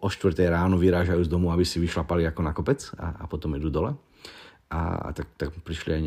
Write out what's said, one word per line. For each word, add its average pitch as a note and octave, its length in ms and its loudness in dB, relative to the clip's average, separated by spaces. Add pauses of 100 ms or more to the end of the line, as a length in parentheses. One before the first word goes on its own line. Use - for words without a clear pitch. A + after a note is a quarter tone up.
o G2 80 0
štvrtej F2+ 400 2
ráno F2 320 4
vyrážajú F2 440 4
z D#2 40 0
domu, F2 240 2
aby F2 80 4
si - 160 0
vyšlapali E2+ 480 0
ako D#2+ 160 -2
na D#2 160 0
kopec - 400 -2
a, E2 240 -8
a - 80 -12
potom D#2+ 240 -4
idú D2+ 160 -2
dole. D#2 240 -2 (800)
A, E2 240 -2
a - 160 -8
tak, D#2 240 -8
tak D2+ 240 -4
prišli E2 320 -4
aj D#2+ 140 0